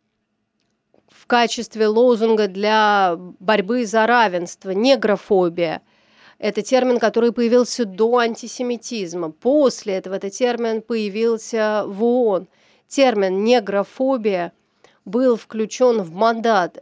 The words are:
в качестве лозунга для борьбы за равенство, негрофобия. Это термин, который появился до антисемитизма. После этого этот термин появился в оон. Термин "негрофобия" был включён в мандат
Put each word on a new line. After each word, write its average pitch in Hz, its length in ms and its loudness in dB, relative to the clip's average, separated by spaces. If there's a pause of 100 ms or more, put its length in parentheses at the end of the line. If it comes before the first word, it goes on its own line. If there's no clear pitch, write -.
(1200)
в - 20 -20
качестве 226 640 0
лозунга 220 600 2
для 202 680 2 (240)
борьбы 208 460 0
за 220 200 0
равенство, 196 680 0
негрофобия. 185 1080 0 (560)
Это 208 240 -4
термин, 254 380 2
который 226 320 2
появился 240 540 0
до 220 320 0
антисемитизма. 226 1120 -4
После 247 640 0
этого 185 220 -6
этот 196 180 -8
термин 233 480 -2
появился 214 1080 -2
в 196 160 -6
оон. 233 440 0 (420)
Термин 208 560 0
"негрофобия" 208 1040 -2 (540)
был 240 320 0
включён 220 640 -2
в 165 120 -10
мандат 220 680 0